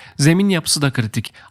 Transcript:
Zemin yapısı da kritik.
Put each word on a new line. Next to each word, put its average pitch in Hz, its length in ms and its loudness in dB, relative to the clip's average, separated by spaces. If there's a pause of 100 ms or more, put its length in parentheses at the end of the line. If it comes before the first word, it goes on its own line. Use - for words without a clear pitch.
(180)
Zemin 170 320 2
yapısı 160 320 -2
da 143 100 0
kritik. 110 420 -6 (180)